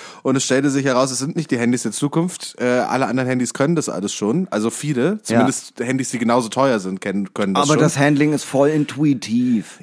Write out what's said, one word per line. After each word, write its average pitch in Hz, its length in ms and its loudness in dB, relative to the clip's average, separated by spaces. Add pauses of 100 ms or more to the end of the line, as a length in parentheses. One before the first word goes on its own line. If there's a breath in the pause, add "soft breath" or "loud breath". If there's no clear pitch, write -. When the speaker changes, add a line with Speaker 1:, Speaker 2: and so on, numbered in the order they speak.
(240 loud breath)
Speaker 1:
Und 135 120 2
es 135 80 0
stellte 139 280 2
sich 135 140 0
heraus, 131 260 2
es 120 80 -4
sind 139 160 -4
nicht 156 160 -4
die 117 80 0
Handys 120 240 0
der 110 80 -4
Zukunft. 160 680 -2
Äh, 120 60 -2
alle 123 400 2
anderen 127 240 -2
Handys 127 240 -2
können 160 220 2
das 156 120 -2
alles 98 240 -4
schon. 123 380 0
Also 107 220 0
viele, 147 400 0
Speaker 2:
Ja. 214 120 -4
Speaker 1:
zumindest - 580 0
Handys, 131 280 -2
die 123 80 -6
genauso 117 320 2
teuer 123 300 2
sind, 95 200 -6
kennen, 98 360 -4
können 98 180 0
das 143 120 2
Speaker 2:
Aber 147 100 4
Speaker 1:
schon. 151 80 4
Speaker 2:
das 147 160 2
Handling 147 340 4
ist 143 100 -2
voll 139 260 2
intuitiv. 127 1120 0